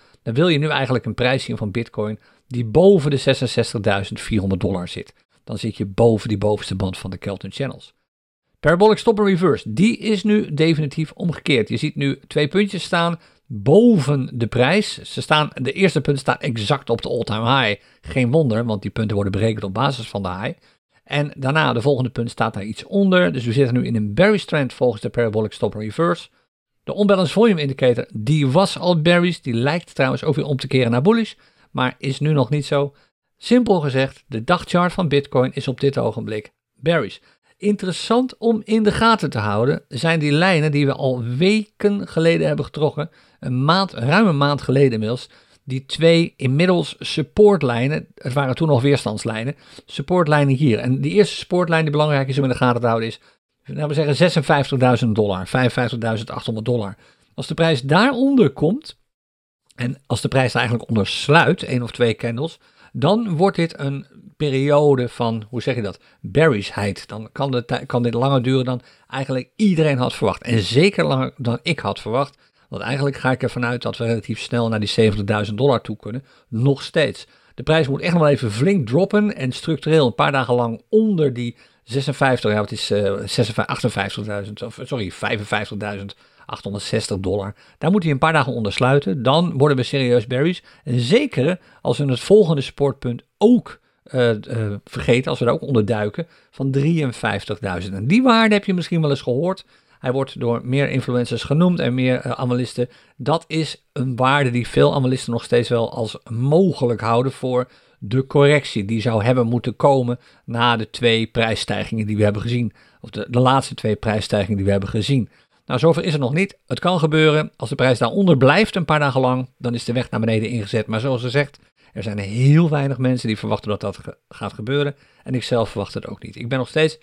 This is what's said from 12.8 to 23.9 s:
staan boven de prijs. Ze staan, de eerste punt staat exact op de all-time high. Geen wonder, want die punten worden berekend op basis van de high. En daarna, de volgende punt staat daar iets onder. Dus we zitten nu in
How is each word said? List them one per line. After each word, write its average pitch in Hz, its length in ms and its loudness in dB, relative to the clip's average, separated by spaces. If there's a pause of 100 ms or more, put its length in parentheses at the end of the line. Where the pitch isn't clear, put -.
staan 170 360 -2 (280)
boven 143 840 4
de 117 140 -2
prijs. 143 540 0
Ze - 200 -10
staan, 151 320 0
de 131 180 -4
eerste 170 300 2
punt 139 180 -2
staat - 220 -2
exact 113 480 -2
op 117 120 0
de - 80 -8
all-time 117 500 0
high. 107 220 0 (200)
Geen 123 300 0
wonder, 120 340 2
want 107 160 -2
die 107 100 -6
punten 107 240 -2
worden 101 180 0
berekend 107 300 -2
op 98 100 -8
basis 120 360 -4
van 101 140 -6
de 95 60 -4
high. 104 280 -8 (460)
En 147 340 -4
daarna, 135 360 0
de 120 80 -2
volgende 127 280 0
punt 120 200 -4
staat - 240 -4
daar 101 100 -10
iets 110 220 -12
onder. 185 480 2
Dus 123 120 -4
we 120 60 0
zitten 123 240 2
nu 123 100 0
in 120 100 -2